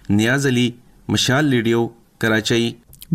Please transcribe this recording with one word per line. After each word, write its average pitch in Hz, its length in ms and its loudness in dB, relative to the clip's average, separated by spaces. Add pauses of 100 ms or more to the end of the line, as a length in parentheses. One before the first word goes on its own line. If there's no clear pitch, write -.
(180)
نیاز 127 320 0
علي، 123 160 2 (480)
مشال 135 400 0
ریډیو، 117 340 0 (340)
کراچۍ. 113 500 0 (440)